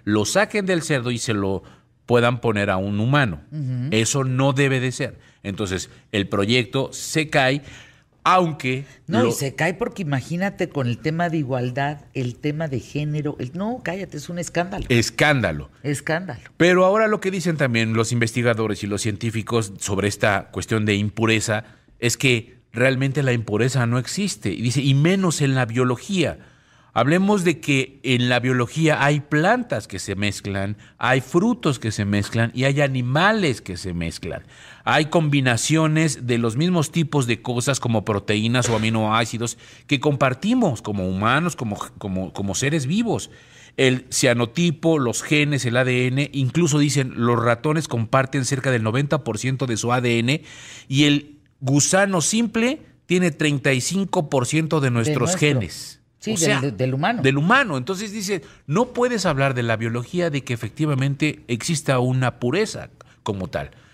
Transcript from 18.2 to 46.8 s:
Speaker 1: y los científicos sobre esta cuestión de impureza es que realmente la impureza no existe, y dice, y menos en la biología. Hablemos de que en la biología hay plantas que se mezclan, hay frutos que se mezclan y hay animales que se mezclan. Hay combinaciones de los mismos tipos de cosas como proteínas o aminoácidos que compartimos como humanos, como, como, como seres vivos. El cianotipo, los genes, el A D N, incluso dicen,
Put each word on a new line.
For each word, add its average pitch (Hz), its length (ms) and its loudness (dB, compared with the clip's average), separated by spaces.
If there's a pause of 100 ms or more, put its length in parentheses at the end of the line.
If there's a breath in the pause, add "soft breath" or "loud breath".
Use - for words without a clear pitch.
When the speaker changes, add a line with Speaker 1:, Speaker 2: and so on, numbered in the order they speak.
Speaker 1:
y 101 40 -4
los 101 160 -4
científicos 110 720 -2
sobre 101 300 0
esta 101 440 0
cuestión 107 340 -2
de 107 100 4
impureza 107 720 0 (340 loud breath)
es 120 180 0
que 123 380 0 (160)
realmente 131 500 0
la 131 120 2
impureza 117 520 0
no 117 140 0
existe, 180 520 -4
y 101 120 -6
dice, 123 180 0
y 135 140 4
menos 170 460 2
en 135 120 2
la 127 140 0
biología. 127 720 -2 (580 soft breath)
Hablemos 180 460 2
de 165 160 2
que 139 440 -2
en 123 260 2
la 123 100 4
biología 127 640 2
hay 147 160 4
plantas 156 640 0
que 95 140 -10
se 98 160 -6
mezclan, 101 600 -4 (200 loud breath)
hay 131 220 2
frutos 175 580 0
que 110 140 -4
se 104 140 -2
mezclan 101 500 0
y 127 80 0
hay 139 160 2
animales 143 800 0
que 92 140 -10
se 90 180 -8
mezclan. 85 500 -6 (420 loud breath)
Hay 139 200 4
combinaciones 151 1200 2
de 120 120 2
los 117 180 0
mismos 165 360 0
tipos 147 360 0
de 117 140 -2
cosas 123 400 -2
como 113 240 0
proteínas 110 640 0
o 113 80 0
aminoácidos 110 800 0 (300 loud breath)
que 143 120 0
compartimos 147 840 0
como 101 280 -2
humanos, 120 480 0
como, 104 200 -6 (200)
como, 92 340 -6
como 98 240 -6
seres 143 300 0
vivos. 185 440 -2 (460 loud breath)
El 127 340 2
cianotipo, 156 880 2
los 120 240 0
genes, 147 440 0
el 120 100 0
A 127 80 4
D 127 240 2
N, 135 240 -2
incluso 143 480 2
dicen, 139 380 2